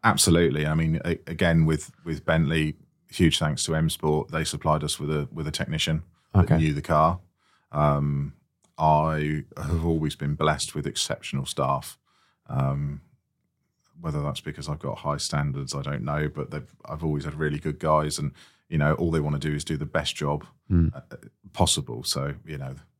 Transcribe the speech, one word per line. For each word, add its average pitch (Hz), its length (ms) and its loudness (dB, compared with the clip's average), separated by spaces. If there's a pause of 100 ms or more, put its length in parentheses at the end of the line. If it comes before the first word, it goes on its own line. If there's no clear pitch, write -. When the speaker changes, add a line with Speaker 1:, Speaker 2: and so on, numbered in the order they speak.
Speaker 1:
Absolutely. 85 640 4
I 78 80 2
mean, 80 300 2
a-, 85 220 0
again, 82 380 4
with, 78 260 0 (120)
with 76 220 -6
Bentley, 80 500 2 (340)
huge 82 300 4
thanks 76 260 0
to 82 100 0
M 80 140 2
Sport. 76 420 0
They 80 120 -2
supplied 76 400 0
us - 160 -4
with 73 120 -6
a, 73 200 -2
with 76 160 -6
a 78 40 -4
technician 80 520 -2 (300)
that 92 120 6
Speaker 2:
Okay. 85 120 4
Speaker 1:
knew 78 160 2
the 147 80 -4
car. 80 380 4 (520)
Um, 71 640 0 (440)
I 76 680 2 (140)
have 80 280 -2
always 80 300 0
been 73 200 -2
blessed 76 400 0
with 71 120 -4
exceptional - 580 -4
staff. 67 520 -4 (520)
Um, - 520 -2 (1000)
whether 76 200 -4
that's 71 200 -4
because 71 260 -10
I've 76 120 -6
got 71 200 -6
high 73 180 -4
standards, 69 560 -4
I 69 80 -4
don't 71 220 -6
know, 76 240 -2
but 73 240 -6
they've, 76 320 -12
I've 78 220 -10
always 73 180 -2
had 76 120 -8
really 76 240 -2
good 76 200 -6
guys, 76 400 2
and, 73 140 -4 (340)
you 85 100 -2
know, 76 180 4
all 87 160 0
they 80 100 2
wanna 73 180 -2
do 76 160 -4
is 73 80 -6
do 78 140 -4
the 73 80 -4
best 76 320 -4
job, 73 280 -4 (240)
Speaker 2:
Mm. 85 240 4
Speaker 1:
uh, - 220 -16 (380)
possible. 62 500 -2
So, 71 300 -4 (120)
you 78 120 -12
know 67 180 -10 (240)